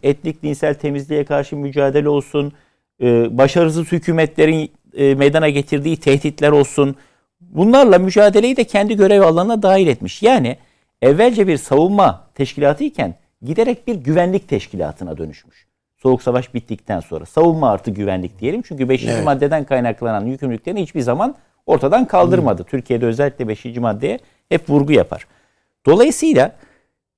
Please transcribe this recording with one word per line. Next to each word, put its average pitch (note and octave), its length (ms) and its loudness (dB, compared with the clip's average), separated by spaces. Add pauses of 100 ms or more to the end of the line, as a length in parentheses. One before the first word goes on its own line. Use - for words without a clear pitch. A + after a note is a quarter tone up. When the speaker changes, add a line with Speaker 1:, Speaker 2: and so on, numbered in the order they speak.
Speaker 1:
etnik D3 400 -4
dinsel D3 300 -4
temizliğe C#3+ 520 -6
karşı C#3+ 300 -4
mücadele C#3+ 540 -2
olsun, C#3+ 440 -4 (480)
e, A#2 360 2
başarısız D#3+ 540 0
hükümetlerin, D#3+ 800 -2 (260)
e, C#3 180 2
meydana D3 340 2
getirdiği C#3+ 480 -4
tehditler D3 540 0
olsun, C#3 440 2 (460)
bunlarla G#3 580 4
mücadeleyi G#3 580 4
de A#3+ 60 0
kendi G#3 320 -2
görev G3 260 4
alanına F#3 400 2
dahil F#3+ 260 4
etmiş. A#2+ 360 -4
Yani F#3 340 2 (440)
evvelce G3+ 460 4
bir D#3+ 100 0
savunma E3 800 0
teşkilatı C#3+ 480 -2
iken A2+ 320 -6 (260)
giderek A3 460 -4
bir A#3+ 80 -4
güvenlik F3 540 -2
teşkilatına E2+ 680 -8
dönüşmüş. - 500 -16 (300)
Soğuk B2+ 260 0
Savaş B2 300 -4
bittikten A2 460 -10
sonra D#2+ 260 -12
savunma D#3+ 460 0
artı - 200 -4
güvenlik F#2+ 480 -6
diyelim. D#3 220 -6
Çünkü C3+ 280 -6
beşinci A#2 240 -2
Speaker 2:
Evet. A#2 120 -4
Speaker 1:
maddeden C#3+ 380 -2
kaynaklanan A#2 640 -4
yükümlülüklerini C3+ 560 -8
hiçbir D#3 200 -6
zaman D#3 340 -2 (300)
ortadan F3 400 0
kaldırmadı. E3+ 560 0
Speaker 2:
Hı. F#2 40 -16
Speaker 1:
Türkiye'de B2 400 -4
özellikle B2+ 420 -2
beşinci A#2 320 -10
maddeye A#2+ 400 -4 (300)
hep - 200 -2
vurgu C#3+ 220 2
yapar. F#2 360 0 (580)
Dolayısıyla G#3+ 680 2 (640)